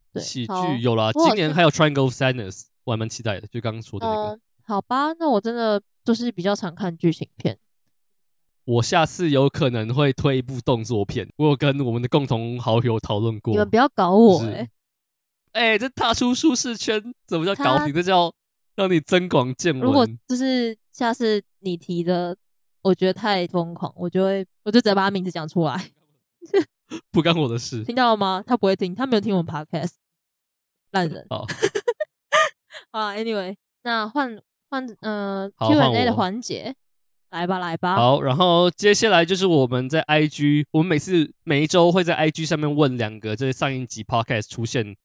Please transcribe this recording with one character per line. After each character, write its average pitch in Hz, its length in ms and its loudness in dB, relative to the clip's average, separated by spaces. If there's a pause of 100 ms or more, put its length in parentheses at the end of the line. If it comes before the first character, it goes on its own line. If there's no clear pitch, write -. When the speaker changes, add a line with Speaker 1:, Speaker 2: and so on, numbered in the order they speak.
(120)
Speaker 1:
对， - 100 -6
Speaker 2:
喜 120 240 -8
剧 143 60 -8
Speaker 1:
好， 185 220 -2
Speaker 2:
有 117 200 0
啦， 110 200 2
Speaker 1:
我 294 60 0
好 320 80 6
像 - 0 -
Speaker 2:
今 220 80 2
年 156 180 0
还 175 80 4
有 156 80 6
Triangle 147 320 2
of 131 100 0
Sadness， 123 520 -4 (200)
我 123 80 -4
还 110 60 -2
蛮 110 100 -4
期 - 140 -12
待 101 180 -4
的， 104 60 -16
就 120 120 -10
刚 117 140 -6
刚 110 100 -10
说 - 160 -12
的 226 80 -6
那 220 80 -2
个。 214 60 -4
Speaker 1:
哦， 214 200 -8 (240)
好 202 180 -4
吧， 285 320 -2
那 330 160 -2
我 214 100 4
真 226 140 -4
的 220 260 0 (240)
就 226 80 2
是 233 180 -2
比 175 120 -8
较 202 120 2
常 175 200 -8
看 180 200 -6
剧 165 160 0
情 - 160 -4 (120)
片。 - 200 -4 (1080)
Speaker 2:
我 120 180 0
下 165 220 2
次 170 240 -2
有 139 200 4
可 139 220 0
能 113 220 -4
会 139 200 2
推 135 260 0
一 127 40 -2
部 123 180 -8
动 117 240 -2
作 104 200 -2
片， - 320 -6
我 151 120 2
有 143 80 4
跟 139 240 0
我 127 100 -2
们 117 100 -2
的 123 60 -4
共 143 180 0
同 120 360 -4
好 117 200 2
友 113 200 0
讨 107 180 -4
论 110 220 -2
过。 117 100 -4
Speaker 1:
你 107 80 2
们 208 100 2
不 101 60 -2
要 254 140 6
搞 185 240 0
我 202 260 8
欸。 117 60 -2
Speaker 2:
就 110 80 -4
是， 117 160 -8 (840)
欸， 220 240 4
这 247 100 -2
踏 294 260 0
出 247 180 2
舒 277 220 2
适 240 220 -4
圈， 214 260 -2 (240)
怎 170 120 -2
么 156 60 -2
叫 196 120 0
搞 269 280 2
你？ 147 80 -4
Speaker 1:
他 143 40 -2
Speaker 2:
这 175 80 0
叫 180 280 2 (440)
让 196 120 0
你 175 120 2
增 180 280 0
广 131 260 2
见 170 200 -2
闻。 131 80 -6
Speaker 1:
如 262 100 2
果 262 140 4 (220)
就 254 80 -4
是 247 400 -2 (160)
下 233 200 -2
次 214 300 0 (160)
你 180 180 -6
提 170 280 -4
的， 180 320 -2 (460)
我 190 120 4
觉 190 120 -2
得 190 60 2
太 190 360 -2
疯 170 260 -4
狂， - 220 -8
我 175 120 -6
就 185 140 0
会， 190 240 0 (160)
我 208 80 -8
就 233 100 6
直 226 80 0
接 202 60 4
把 190 80 2
他 196 80 2
名 196 140 -4
字 185 60 -6
讲 165 180 -8
出 170 160 0
来。 147 260 -6 (520)
<laughs> - 680 -4
Speaker 2:
不 170 100 2
干 165 160 2
我 151 120 0
的 117 100 -4
事。 117 240 -8
Speaker 1:
听 233 140 -6
到 247 140 2
了 220 60 2
吗？ 190 300 -2
他 247 100 0
不 202 100 0
会 190 100 2
听， 185 180 -4
他 254 120 -6
没 254 100 0
有 202 40 2
听 202 160 -2
我 175 60 2
们 165 100 -8
podcast。 156 420 -8 (1000)
烂 180 160 0
人。 92 220 -12
Speaker 2:
好。 110 160 -8 (680)
Speaker 1:
<laughs> - 800 -4
好 226 80 -8
啦， 208 160 -4
anyway， 208 400 -6 (260)
那 226 240 -4
换， 233 340 -6 (300)
换， 262 160 -6 (140)
呃， 202 560 -6
Speaker 2:
好， - 120 -2
Speaker 1:
Q 302 100 4
and - 20 4
A - 100 4
Speaker 2:
换 233 100 0
我。 254 40 0
Speaker 1:
的 233 100 0
环 214 260 -2
节。 160 360 -10 (540)
来 175 160 -6
吧， 185 120 -2
来 175 200 -6
吧。 180 180 -2
Speaker 2:
好， 127 240 4
然 135 160 -2
后 180 360 4
接 208 200 2
下 220 160 2
来 170 160 6
就 180 100 0
是 190 120 0
我 151 200 4
们 127 220 -2
在 156 140 0
I 156 260 2
G， 147 420 2
我 156 100 2
们 175 80 2
每 151 100 2
次， 165 340 0 (120)
每 143 180 0
一 156 40 0
周 175 240 6
会 180 140 2
在 165 100 0
I 156 160 0
G 160 140 -6
上 156 140 -2
面 151 180 -2
问 135 220 2
两 110 200 -4
个 107 160 -6
这 131 160 -4
上 135 240 -4
一 127 120 -8
集 110 180 -12
podcast 117 460 -2
出 113 160 -6
现 104 280 -4 (100)